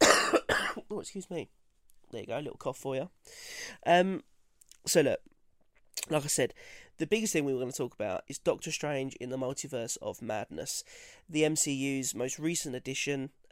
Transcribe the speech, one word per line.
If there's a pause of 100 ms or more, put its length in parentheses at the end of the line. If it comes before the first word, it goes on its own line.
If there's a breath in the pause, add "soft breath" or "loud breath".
<coughs>
Oh,
excuse
me. (600)
There
you
go,
a
little
cough
for
you. (760 loud breath)
Um, (640)
so
look, (880)
like
I
said, (420 loud breath)
the
biggest
thing
we
were
gonna
talk
about
is
Doctor
Strange
in
the
Multiverse
of
Madness, (440 loud breath)
the
M
C
U's
most
recent
edition, (220)